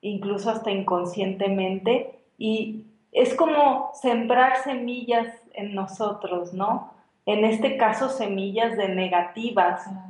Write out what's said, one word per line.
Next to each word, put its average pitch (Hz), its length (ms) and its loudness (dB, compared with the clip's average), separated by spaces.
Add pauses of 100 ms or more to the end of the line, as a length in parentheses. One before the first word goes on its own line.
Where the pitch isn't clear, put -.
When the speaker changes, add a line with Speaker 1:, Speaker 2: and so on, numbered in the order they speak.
Speaker 1:
incluso 202 500 -4
hasta 220 200 -2
inconscientemente, 190 1500 -2 (180)
y 220 480 -4 (260)
es - 220 4
como 294 600 4
sembrar 247 680 4
semillas 240 640 -2 (280)
en 202 200 -8
nosotros, 190 800 -4
¿no? 208 380 -2 (340)
En 214 180 2
este - 320 2
caso, 226 320 2
semillas 196 680 -2
de 196 120 0
negativas, 185 960 0
Speaker 2:
Claro. - 260 -12